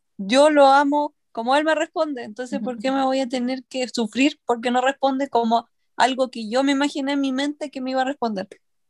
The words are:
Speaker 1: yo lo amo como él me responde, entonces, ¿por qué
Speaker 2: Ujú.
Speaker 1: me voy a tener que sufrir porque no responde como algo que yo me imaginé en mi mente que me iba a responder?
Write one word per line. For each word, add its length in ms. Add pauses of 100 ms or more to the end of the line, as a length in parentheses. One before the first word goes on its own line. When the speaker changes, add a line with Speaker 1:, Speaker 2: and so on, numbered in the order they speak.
(180)
Speaker 1:
yo 320
lo 160
amo 480 (180)
como 240
él 80
me 100
responde, 480
entonces, 380
¿por 180
qué 120
Speaker 2:
Ujú. 80
Speaker 1:
me 60
voy 160
a 80
tener 360
que 240
sufrir 580
porque 240
no 100
responde 480
como 400 (280)
algo 340
que 180
yo 140
me 100
imaginé 400
en 80
mi 120
mente 400
que 80
me 100
iba 120
a 20
responder? 440 (420)